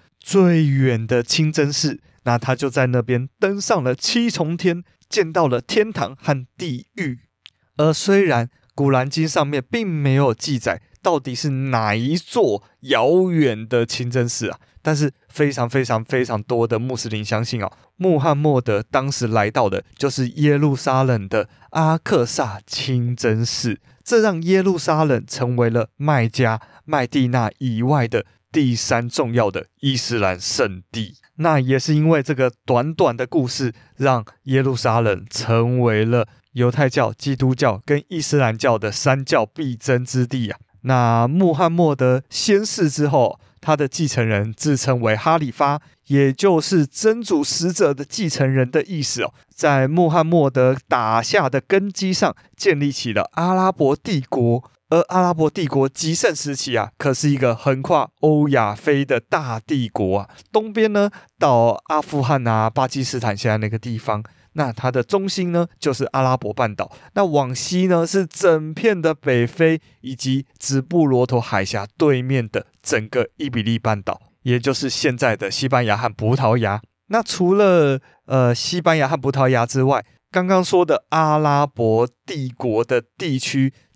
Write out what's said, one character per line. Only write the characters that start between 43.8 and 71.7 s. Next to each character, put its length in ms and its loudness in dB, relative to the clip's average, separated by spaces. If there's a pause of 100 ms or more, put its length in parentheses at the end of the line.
继 220 -2
承 180 0
人 260 -2
自 240 -2
称 240 0
为 140 2
哈 240 0
里 140 -4
发， 280 0 (280)
也 240 4
就 280 2
是 240 2
真 380 -2
主 220 0
使 280 -2
者 220 2
的 100 -10
继 240 -4
承 240 0
人 160 2
的 140 -2
意 180 -6
思 220 -4
哦。 100 -6 (220)
在 320 2
穆 240 2
罕 160 2
默 240 2
德 260 2 (120)
打 340 2
下 260 2
的 120 -2
根 280 0
基 240 -4
上， 220 0 (220)
建 240 0
立 100 0
起 220 -6
了 220 -2
阿 200 0
拉 160 2
伯 240 2
帝 340 -2
国。 400 0 (220)
而 180 4
阿 120 0
拉 140 2
伯 160 2
帝 160 -4
国 200 0
极 280 -4
盛 200 0
时 220 -8
期 180 -6
啊， 220 -2
可 160 -2
是 160 0
一 80 2
个 180 2
横 280 -2
跨 280 0 (100)
欧 280 4
亚 260 2
非 300 0
的 160 0
大 400 -4
帝 260 -4
国 340 -2
啊。 100 -14 (200)
东 220 -2
边 220 2
呢， 160 2 (280)
到 400 4 (100)
阿 120 0
富 220 -4
汗 260 0
啊、 220 2
巴 180 0
基 160 -6
斯 160 -6
坦 160 -2
现 140 -2
在 80 0
那 100 -4
个 100 -4
地 200 -8
方， 260 -4 (300)
那 180 -2
它 180 -4
的 120 0
中 260 -2
心 240 -4
呢， 140 0 (120)
就 140 -2
是 200 -4
阿 100 0
拉 160 2
伯 160 -8
半 200 -2
岛。 160 -8 (220)
那 100 0
往 320 0
西 320 -2
呢， 200 2
是 180 0
整 480 2
片 260 0
的 140 0
北 340 0
非 320 2 (220)
以 160 -10
及 300 -2 (120)
直 220 -2
布 240 2
罗 220 4
陀 120 0
海 240 -2
峡 240 -6 (120)